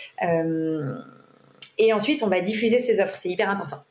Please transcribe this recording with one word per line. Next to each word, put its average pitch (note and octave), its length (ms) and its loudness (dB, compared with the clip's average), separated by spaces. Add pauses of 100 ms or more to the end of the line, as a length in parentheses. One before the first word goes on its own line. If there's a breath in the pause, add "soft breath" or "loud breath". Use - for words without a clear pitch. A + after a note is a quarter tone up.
(240 loud breath)
Euh, D#3+ 680 -2 (840)
et A3 120 6
ensuite, A#3 300 0
on G#3+ 60 2
va F#3 120 2
diffuser A3 380 2
ces A#3 220 2
offres. F#3+ 160 0
C'est - 120 -6
hyper F#3+ 220 0
important. F#3+ 280 -4 (120)